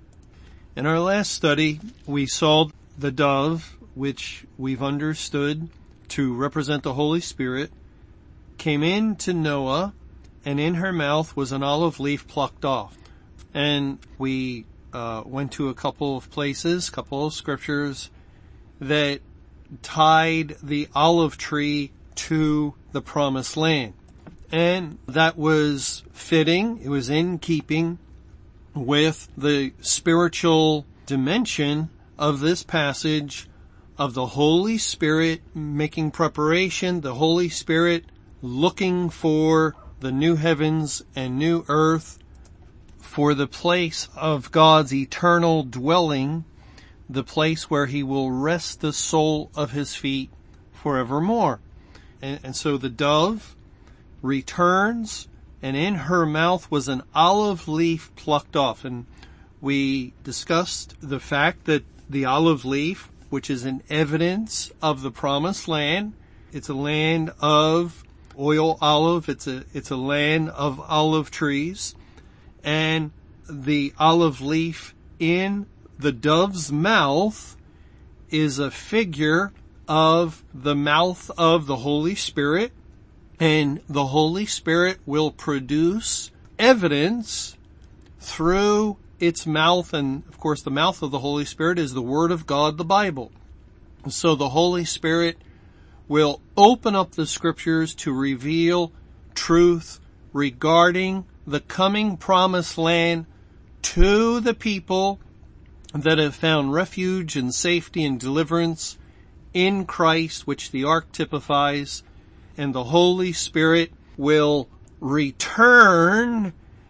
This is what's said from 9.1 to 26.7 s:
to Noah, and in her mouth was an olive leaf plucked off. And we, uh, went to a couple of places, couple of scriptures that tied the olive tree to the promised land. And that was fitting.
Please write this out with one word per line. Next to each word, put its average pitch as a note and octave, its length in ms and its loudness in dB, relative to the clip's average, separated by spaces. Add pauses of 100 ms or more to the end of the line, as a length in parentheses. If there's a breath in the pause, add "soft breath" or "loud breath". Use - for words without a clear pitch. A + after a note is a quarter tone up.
to - 180 -4
Noah, D3+ 580 -2 (540)
and C#3+ 120 -4
in E3 180 0
her F#3 180 -4
mouth D#3 420 -2
was C3+ 160 -4
an C3+ 100 -4
olive D3 380 0
leaf C#3+ 260 -4
plucked - 380 -6
off. B2 320 -4 (560 soft breath)
And C#3+ 460 -4 (180)
we, C3 480 -6 (300)
uh, A#2 320 -8
went C3 260 -8
to C#3+ 160 -4
a B2+ 60 -6
couple C#3 420 -6
of A#2+ 140 -14
places, D#3 580 -4
couple C#3 380 -6
of D#3 80 -8
scriptures C#3+ 760 -6 (720 soft breath)
that C#3+ 400 0 (600)
tied D#3+ 800 2
the D3 320 -6
olive D#3+ 420 4
tree D3 560 -4 (220)
to D3+ 580 0 (200)
the C#3 100 -6
promised C3+ 560 -2
land. D3+ 340 0 (600)
And E3+ 540 0
that D#3+ 320 0
was D3+ 640 0 (100)
fitting. E3+ 720 0